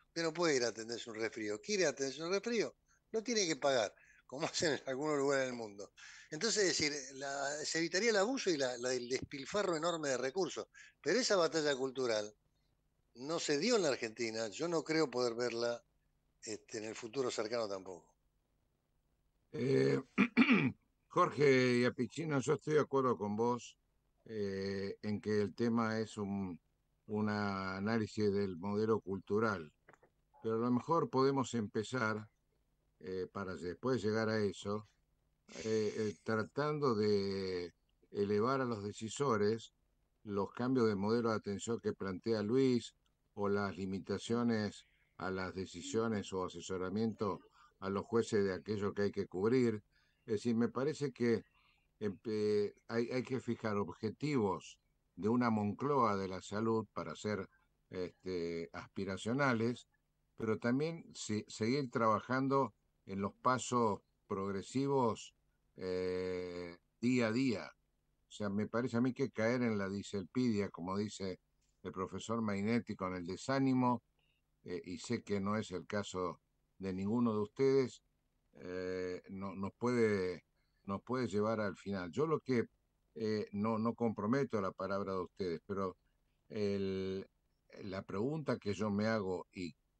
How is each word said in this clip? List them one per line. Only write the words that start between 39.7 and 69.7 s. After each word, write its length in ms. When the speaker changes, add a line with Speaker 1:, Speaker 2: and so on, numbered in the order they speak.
Speaker 2:
los 280
cambios 360
de 80
modelo 340
de 80
atención 420
que 140
plantea 500
Luis 500
o 160
las 260
limitaciones 1120
a 140
las 240
decisiones 800
o 120
asesoramiento 960
a 100
los 160
jueces 400
de 80
aquello 400
que 100
hay 80
que 160
cubrir. 540
Es 80
decir, 200
me 140
parece 420
que, 320
em, 260
eh, 500
hay, 220
hay 140
que 160
fijar 380
objetivos 1000
de 140
una 200
Moncloa 680
de 120
la 140
salud 520
para 220
ser, 340
este, 840
aspiracionales, 1120
pero 220
también 460
se-, 320
seguir 420
trabajando 840
en 140
los 120
pasos 680
progresivos, 1080
eh, 960
día 280
a 40
día. 400
O 40
sea, 180
me 180
parece 300
a 40
mí 120
que 180
caer 320
en 140